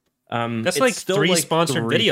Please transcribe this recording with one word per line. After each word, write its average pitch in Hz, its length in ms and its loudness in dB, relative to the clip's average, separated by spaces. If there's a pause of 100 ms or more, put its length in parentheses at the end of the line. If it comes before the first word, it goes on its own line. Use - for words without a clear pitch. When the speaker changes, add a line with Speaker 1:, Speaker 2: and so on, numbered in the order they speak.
(280)
Speaker 1:
Um, 117 340 -4
Speaker 2:
That's, 180 140 -2
Speaker 1:
it's - 40 0
Speaker 2:
like, 254 140 2
Speaker 1:
still, - 220 -4
Speaker 2:
three 180 140 2
Speaker 1:
like, 175 80 2
Speaker 2:
sponsored 151 460 0
videos. 113 40 -2 (240)